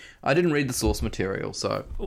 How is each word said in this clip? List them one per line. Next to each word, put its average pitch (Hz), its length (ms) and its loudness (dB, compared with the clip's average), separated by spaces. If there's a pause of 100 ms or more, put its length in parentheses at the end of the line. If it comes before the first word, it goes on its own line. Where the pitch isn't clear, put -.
(220)
I 139 120 2
didn't 175 180 4
read 143 160 2
the 127 60 -2
source 107 280 2
material, 98 500 -2
so 101 320 -2 (220)